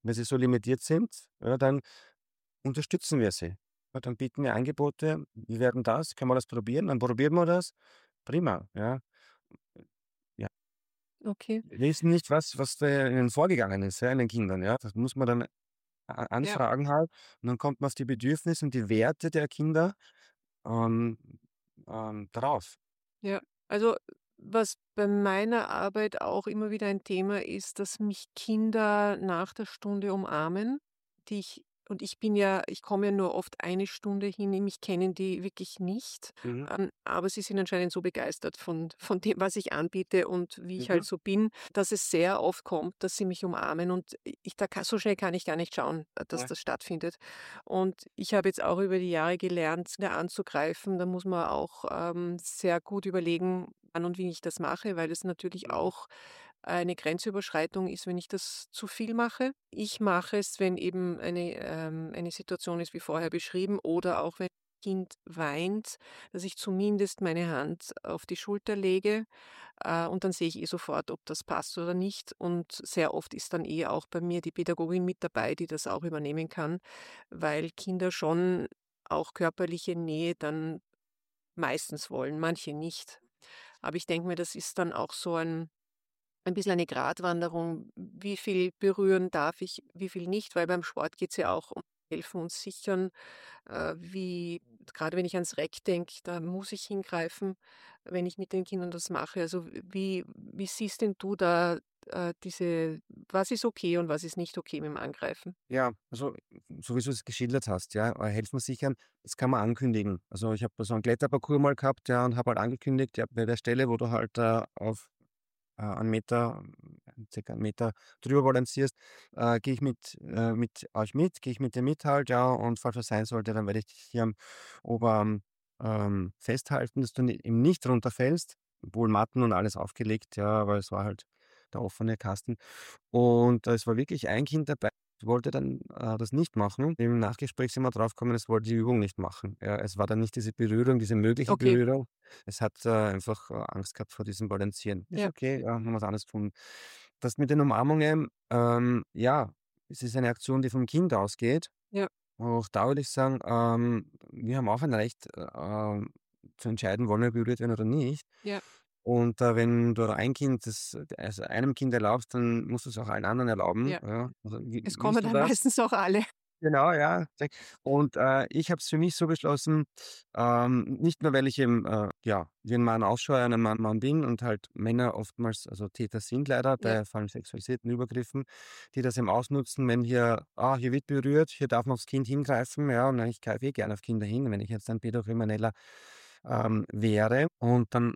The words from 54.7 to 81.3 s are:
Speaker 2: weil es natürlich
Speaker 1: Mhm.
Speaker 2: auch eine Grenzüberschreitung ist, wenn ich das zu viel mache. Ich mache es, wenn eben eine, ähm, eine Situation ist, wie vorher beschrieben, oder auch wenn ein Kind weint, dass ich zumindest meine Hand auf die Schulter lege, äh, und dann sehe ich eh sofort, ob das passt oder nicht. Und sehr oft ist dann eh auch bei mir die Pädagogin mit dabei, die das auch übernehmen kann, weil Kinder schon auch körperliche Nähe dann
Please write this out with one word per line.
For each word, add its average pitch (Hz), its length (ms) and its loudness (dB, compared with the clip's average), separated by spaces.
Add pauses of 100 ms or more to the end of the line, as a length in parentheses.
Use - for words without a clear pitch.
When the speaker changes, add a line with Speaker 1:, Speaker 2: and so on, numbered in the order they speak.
Speaker 2:
weil 165 140 -2
es 170 140 -6
natürlich 180 460 -6
Speaker 1:
Mhm. - 0 -
Speaker 2:
auch - 360 -2 (560)
eine 175 340 -2
Grenzüberschreitung 185 920 -2
ist, - 180 -10
wenn 180 120 -2
ich 170 100 -10
das - 440 -8
zu - 160 -10
viel 226 260 -6
mache. 240 380 0 (180)
Ich 208 300 -6
mache 190 380 2
es, - 220 -4
wenn 185 160 2
eben 180 440 -2
eine, 175 400 -4
ähm, 160 540 -6
eine 170 180 -6
Situation 175 480 -6
ist, 165 140 -8
wie 165 60 -10
vorher 160 300 -2
beschrieben, 185 520 -2
oder 165 420 0
auch 170 160 -6
wenn 185 80 -4
ein - 340 -20
Kind 190 320 -4 (120)
weint, 165 720 -4 (360)
dass 180 120 -6
ich 190 120 -10
zumindest 202 640 0
meine 170 280 0
Hand 156 420 -6 (100)
auf - 240 -8
die 175 100 -6
Schulter 202 400 -4
lege, 196 480 2 (600)
äh, 170 220 0
und 185 180 -2
dann 190 80 2
sehe 170 160 0
ich 160 120 -6
eh 165 60 -6
sofort, 156 440 -4
ob - 160 -8
das - 180 -8
passt - 340 -4
oder 175 160 -2
nicht. 185 440 -6
Und 175 340 -4
sehr - 420 -2
oft - 200 -6
ist - 180 -10
dann 175 120 -2
eh 156 220 -4
auch - 240 -4
bei 170 100 -4
mir 175 200 -2
die 165 120 -6
Pädagogin 175 520 -2
mit 185 160 -2
dabei, 120 340 -2
die 165 120 -4
das 156 200 -8
auch 143 180 -4
übernehmen 156 440 -4
kann, 165 300 -4 (520)
weil 160 400 -2
Kinder 185 420 -2
schon 175 560 0 (400)
auch 156 260 -4
körperliche 175 640 -2
Nähe 165 420 -2
dann 160 420 -4 (760)